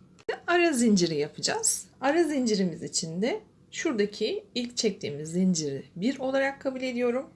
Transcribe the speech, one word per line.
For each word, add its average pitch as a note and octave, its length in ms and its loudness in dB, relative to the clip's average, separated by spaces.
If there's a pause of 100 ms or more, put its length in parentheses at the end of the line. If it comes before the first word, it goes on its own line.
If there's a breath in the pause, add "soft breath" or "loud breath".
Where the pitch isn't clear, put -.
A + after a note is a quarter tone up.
(460)
Ara E4+ 260 4
zinciri G3+ 440 4
yapacağız. - 680 -2 (140)
Ara D4+ 240 4
zincirimiz G#3+ 580 0
için E3 400 -4
de F#4 180 0 (300)
şuradaki B3 760 -2 (100)
ilk A#3+ 220 -6
çektiğimiz D#3 560 -4
zinciri D#3+ 520 0 (120)
bir G3+ 220 -2
olarak C4+ 420 -2
kabul C4 220 -4
ediyorum. B3 540 -2